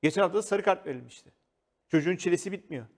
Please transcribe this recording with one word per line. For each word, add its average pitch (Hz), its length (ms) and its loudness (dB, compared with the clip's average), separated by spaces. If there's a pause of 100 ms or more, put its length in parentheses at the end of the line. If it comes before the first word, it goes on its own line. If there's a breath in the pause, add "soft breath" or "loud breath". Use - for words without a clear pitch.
Geçen 156 200 2
hafta 185 160 2
da 214 40 0
sarı 202 220 -2
kart 185 240 2
verilmişti. 123 440 -12 (580)
Çocuğun 165 260 2
çilesi 175 360 -2
bitmiyor. 151 340 -10 (120)